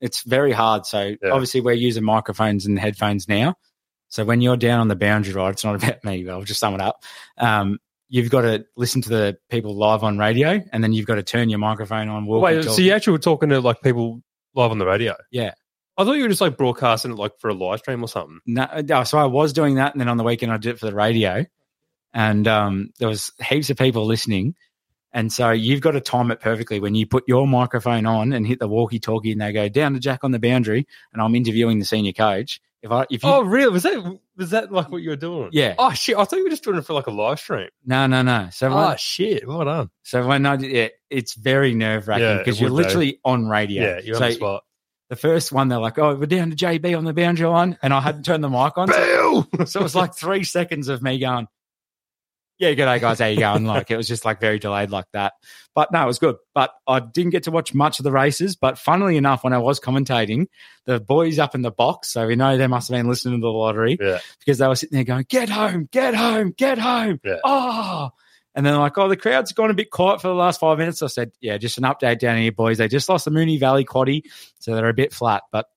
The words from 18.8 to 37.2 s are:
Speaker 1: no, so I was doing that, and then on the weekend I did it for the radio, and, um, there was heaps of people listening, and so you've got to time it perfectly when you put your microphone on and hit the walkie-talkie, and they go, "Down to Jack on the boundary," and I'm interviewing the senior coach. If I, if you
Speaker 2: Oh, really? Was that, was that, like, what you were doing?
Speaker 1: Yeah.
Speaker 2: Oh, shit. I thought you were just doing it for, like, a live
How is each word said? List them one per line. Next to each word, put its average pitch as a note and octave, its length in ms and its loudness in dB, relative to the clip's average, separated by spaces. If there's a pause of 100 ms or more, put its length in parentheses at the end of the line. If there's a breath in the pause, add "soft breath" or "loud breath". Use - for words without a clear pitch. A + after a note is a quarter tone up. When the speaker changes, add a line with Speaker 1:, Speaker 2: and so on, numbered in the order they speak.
Speaker 1:
no, C#3 200 2
so D3+ 120 0
I D3+ 80 4
was C#3 280 2
doing D3 220 2
that, C3+ 180 0
and C#3 80 -4
then A#2+ 60 0
on A#2+ 100 0
the A2+ 60 0
weekend A#2 280 -2
I A2+ 60 -2
did A#2 180 -6
it A2 40 -18
for A2+ 60 -8
the G2+ 100 -4
radio, G#2 500 2 (680)
and, G#2+ 340 2
um, G#2 520 0
there A#2+ 80 -2
was G#2+ 240 -4 (120)
heaps C#3+ 260 0
of C3+ 80 -2
people A2+ 280 0
listening, A2+ 500 -2 (560)
and A2+ 220 -4
so A#2+ 180 2
you've A2+ 300 2
got D#3+ 100 4
to C#3+ 100 -2
time A#2+ 280 0
it A2+ 120 -4
perfectly A2+ 380 -2
when G2+ 140 -2
you A2 140 2
put B2+ 200 0
your C3 200 4
microphone A#2+ 580 0
on A2+ 280 2
and A2+ 120 -2
hit B2 140 -2
the A2+ 80 -4
walkie-talkie, A2 640 -2
and G#2+ 100 -4
they G#2 100 -4
go, G#2 180 -2
"Down C#3 240 0
to C3 60 -4
Jack B2+ 240 -4
on C3+ 80 0
the A#2+ 80 0
boundary," A#2+ 460 2 (260 loud breath)
and A2 100 -6
I'm A2+ 140 2
interviewing A2+ 440 2
the G2 60 -2
senior G#2 260 -2
coach. G#2+ 500 -2 (200)
If A2+ 100 -10
I, B2 180 2
if B2 140 -6
you - 60 2
Speaker 2:
Oh, C#4 120 6
really? A#3 300 2
Was F3+ 120 0
that, F#3+ 360 -4 (180)
was F#3 140 -8
that, G#3+ 200 -2
like, F3 200 -4
what F3 100 -8
you D#3+ 80 -8
were D3+ 60 -4
doing? D3+ 380 -8
Speaker 1:
Yeah. C3 260 2
Speaker 2:
Oh, B3 140 4
shit. G#3+ 240 -2
I G#3 60 2
thought B3+ 120 -2
you F#4+ 80 0
were F4 80 -2
just D4+ 120 -8
doing G3 140 -4
it D3 80 -6
for, E3 80 -6
like, C#3 140 -2
a A#2 40 -6
live G#2+ 280 -2